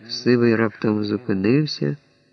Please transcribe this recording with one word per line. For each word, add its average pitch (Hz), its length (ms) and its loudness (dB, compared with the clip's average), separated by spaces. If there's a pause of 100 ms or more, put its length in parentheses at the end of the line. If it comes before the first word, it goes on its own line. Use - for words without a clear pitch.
Сивий 120 460 2
раптом 107 480 -2
зупинився, 113 960 -2 (360)